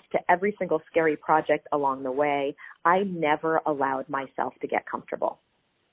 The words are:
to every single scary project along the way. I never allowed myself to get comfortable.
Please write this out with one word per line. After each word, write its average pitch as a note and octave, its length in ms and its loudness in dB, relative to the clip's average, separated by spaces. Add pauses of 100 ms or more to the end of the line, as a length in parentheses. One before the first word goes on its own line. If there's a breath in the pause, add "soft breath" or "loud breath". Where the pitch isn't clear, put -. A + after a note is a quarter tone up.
(120)
to A3 80 0 (100)
every F#3 300 2
single D#3+ 220 -2 (100)
scary D#3+ 240 2
project D#3 560 2
along C3+ 320 0
the C3 80 -4
way. C#3+ 460 0 (260 loud breath)
I F#3 200 4
never D#3+ 640 0
allowed C3+ 440 -2
myself C3+ 500 -6
to C#3+ 80 -8
get - 180 -2
comfortable. - 540 -6 (540)